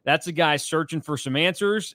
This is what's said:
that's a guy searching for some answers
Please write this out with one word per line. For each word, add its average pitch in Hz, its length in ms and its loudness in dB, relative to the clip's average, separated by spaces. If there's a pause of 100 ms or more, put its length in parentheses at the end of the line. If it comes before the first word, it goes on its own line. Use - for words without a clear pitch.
that's 156 260 0
a 175 40 -6
guy 151 240 2
searching 160 460 -2
for 147 160 -4
some 135 180 -4
answers 190 580 0